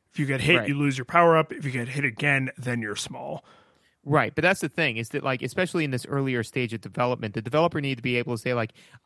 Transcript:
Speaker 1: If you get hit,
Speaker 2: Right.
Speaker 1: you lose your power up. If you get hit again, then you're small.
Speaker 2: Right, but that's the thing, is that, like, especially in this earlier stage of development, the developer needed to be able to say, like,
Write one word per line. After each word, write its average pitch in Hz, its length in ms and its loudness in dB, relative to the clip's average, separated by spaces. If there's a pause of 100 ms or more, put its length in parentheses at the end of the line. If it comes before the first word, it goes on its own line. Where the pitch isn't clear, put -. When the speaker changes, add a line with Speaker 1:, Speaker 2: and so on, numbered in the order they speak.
(120)
Speaker 1:
If - 80 -10
you 147 60 0
get 135 160 -2
hit, 170 200 4
Speaker 2:
Right. - 60 -4
Speaker 1:
you 143 100 0
lose 143 200 0
your 131 80 -6
power 170 320 8
up. 156 140 2
If 180 140 -8
you 135 60 -4
get 123 180 -4
hit 139 160 -2
again, 131 520 0
then 120 240 -4
you're 104 140 -4
small. - 480 -10 (600)
Speaker 2:
Right, 139 280 2
but 156 100 -4
that's 185 180 4
the 160 80 -2
thing, 139 280 -2
is 113 120 -6
that, - 140 -6
like, 131 180 -2
especially 170 420 -2
in 143 80 -2
this 123 140 -4
earlier 135 360 -2
stage 123 320 -4
of 117 80 -6
development, 117 520 -2
the 117 80 -6
developer 151 400 0
needed 135 160 -4
to 117 40 -14
be 123 140 0
able 120 200 -2
to 110 60 -6
say, 127 120 -2
like, 113 200 -2 (320)